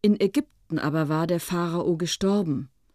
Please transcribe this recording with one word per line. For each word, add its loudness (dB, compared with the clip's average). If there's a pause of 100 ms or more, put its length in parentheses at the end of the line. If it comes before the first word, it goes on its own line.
In 4
Ägypten -2
aber 0
war 0
der 0
Pharao -2
gestorben, -2 (260)